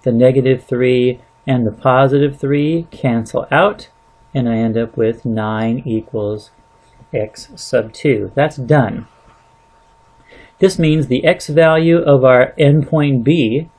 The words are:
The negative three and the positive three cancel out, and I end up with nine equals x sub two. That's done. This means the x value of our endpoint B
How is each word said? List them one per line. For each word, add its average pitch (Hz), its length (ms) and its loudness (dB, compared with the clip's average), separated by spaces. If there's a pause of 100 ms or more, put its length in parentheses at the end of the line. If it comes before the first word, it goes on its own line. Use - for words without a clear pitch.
The 127 100 -2
negative 127 520 2
three 123 580 0 (240)
and 123 200 0
the 104 60 -2
positive 139 640 0
three 147 520 -2
cancel - 640 -4
out, 196 380 0 (440)
and 123 160 -2
I 113 60 -2
end 110 200 -2
up 117 220 -4
with 113 260 -2
nine 110 640 -4
equals 110 640 -6 (640)
x - 420 -8
sub 110 380 -6
two. 107 400 -2
That's 147 240 -2
done. 127 500 -2 (1500)
This 190 220 2
means 156 280 2
the 127 160 -2
x - 240 0
value 160 520 4
of 143 240 2
our 127 340 4
endpoint 143 680 2
B 143 560 0